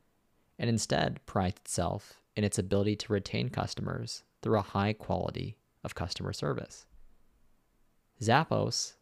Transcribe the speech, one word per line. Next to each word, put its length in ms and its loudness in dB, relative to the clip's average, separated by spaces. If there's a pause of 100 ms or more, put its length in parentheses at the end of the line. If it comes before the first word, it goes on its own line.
(580)
and 120 2
instead 560 0
prides 340 0
itself 600 -4 (140)
in 60 2
its 160 2
ability 380 2
to 160 -4
retain 380 0
customers 720 -4 (180)
through 180 2
a 40 2
high 320 2
quality 640 -4 (260)
of 100 -8
customer 380 -4
service. 540 -6 (1400)
Zappos 800 2